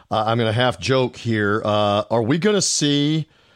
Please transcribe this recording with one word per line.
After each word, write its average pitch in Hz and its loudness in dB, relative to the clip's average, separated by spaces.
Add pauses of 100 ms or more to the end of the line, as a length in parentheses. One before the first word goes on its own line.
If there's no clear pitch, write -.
(120)
Uh, 107 0
I'm 113 2
gonna 110 0
half 127 0
joke 123 0
here. 107 0
Uh, 104 2
are 117 0
we 123 0
gonna 202 0
see, 147 -2 (280)